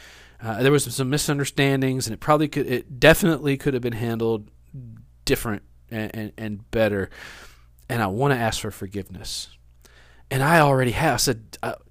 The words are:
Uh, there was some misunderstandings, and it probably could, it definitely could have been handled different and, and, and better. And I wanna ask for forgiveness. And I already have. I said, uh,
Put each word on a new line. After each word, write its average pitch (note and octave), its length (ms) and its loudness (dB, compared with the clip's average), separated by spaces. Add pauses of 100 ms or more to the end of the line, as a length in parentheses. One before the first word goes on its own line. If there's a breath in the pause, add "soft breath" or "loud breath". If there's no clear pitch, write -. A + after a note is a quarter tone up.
(420 soft breath)
Uh, A2+ 200 -4
there C#3 100 6
was C#3+ 120 4
some B2+ 260 -2
misunderstandings, C#3 960 0
and A2 80 -6
it - 60 -14
probably D3+ 280 4
could, D3 180 -2
it B2 340 -4
definitely D3 560 6
could C3+ 180 -2
have A#2+ 80 -2
been A#2+ 120 -2
handled A2+ 540 -2 (800)
different A#2 360 -2 (280)
and, G#2+ 240 -6
and, G#2+ 240 -8
and G#2+ 320 -10
better. G#2 400 0 (800 loud breath)
And A#2+ 120 -2
I G2+ 40 0
wanna B2+ 300 2
ask A2+ 240 -2
for G#2+ 100 -6
forgiveness. F#2+ 800 -10 (800 soft breath)
And C3+ 120 0
I D#3+ 180 6
already C3 320 4
have. C#3 220 0
I - 40 -2
said, A2+ 440 -4
uh, - 120 -6 (160)